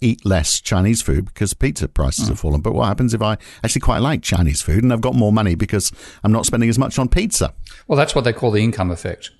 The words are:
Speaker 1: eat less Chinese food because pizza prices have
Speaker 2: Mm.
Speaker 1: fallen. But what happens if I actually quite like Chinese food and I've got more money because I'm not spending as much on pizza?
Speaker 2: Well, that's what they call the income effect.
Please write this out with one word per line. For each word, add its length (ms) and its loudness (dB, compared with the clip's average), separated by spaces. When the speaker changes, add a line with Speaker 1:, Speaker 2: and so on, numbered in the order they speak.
Speaker 1:
eat 240 0
less 340 0
Chinese 420 0
food 260 -2
because 260 -4
pizza 340 -2
prices 400 -2
have 100 -2
Speaker 2:
Mm. 40 -16
Speaker 1:
fallen. 200 0
But 120 -2
what 140 0
happens 260 0
if 80 -2
I 160 0
actually 180 -2
quite 180 2
like 220 0
Chinese 400 0
food 220 2
and 80 4
I've 80 0
got 160 -2
more 160 4
money 240 2
because 380 -2
I'm 120 2
not 120 0
spending 220 0
as 100 2
much 220 0
on 80 0
pizza? 460 0
Speaker 2:
Well, 100 0
that's 160 2
what 120 0
they 80 2
call 180 -2
the 100 2
income 300 0
effect. 480 -10